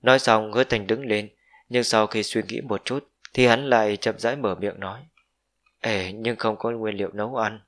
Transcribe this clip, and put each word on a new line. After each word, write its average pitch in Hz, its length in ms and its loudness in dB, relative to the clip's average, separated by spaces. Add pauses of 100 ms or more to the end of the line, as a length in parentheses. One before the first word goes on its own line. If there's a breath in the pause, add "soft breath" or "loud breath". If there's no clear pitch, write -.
Nói 127 160 6
xong 110 340 2
Hứa 123 120 4
Thành 107 220 -2
đứng 120 200 -2
lên, 104 220 -2 (400 soft breath)
nhưng 123 160 0
sau 110 220 4
khi 107 160 -4
suy - 260 -4
nghĩ 113 120 -8
một 110 240 -6
chút, 139 240 -8 (260)
thì 123 120 6
hắn 127 240 4
lại 107 260 4
chậm 101 220 -4
rãi 120 180 -2
mở 110 180 -2
miệng 98 260 -6
nói, 104 260 -12 (720)
"Ê, 95 320 -4
nhưng 113 240 -4
không 107 200 -2
có 117 140 -4
nguyên 110 260 -4
liệu 98 160 -4
nấu 107 240 -6
ăn." 107 320 -2